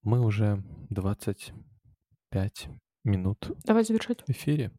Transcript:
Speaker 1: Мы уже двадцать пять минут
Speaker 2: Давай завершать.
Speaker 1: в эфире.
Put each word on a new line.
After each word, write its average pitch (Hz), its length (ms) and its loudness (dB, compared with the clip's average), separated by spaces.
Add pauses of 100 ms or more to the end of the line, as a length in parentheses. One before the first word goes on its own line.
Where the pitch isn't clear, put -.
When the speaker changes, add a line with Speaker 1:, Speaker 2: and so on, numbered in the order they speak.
Speaker 1:
Мы 117 180 4
уже 104 420 2 (260)
двадцать 98 640 -4 (760)
пять 95 380 -2 (340)
минут 95 480 0 (140)
Speaker 2:
Давай 226 180 4
завершать. 220 440 -2
Speaker 1:
в 139 40 -2
эфире. 143 480 0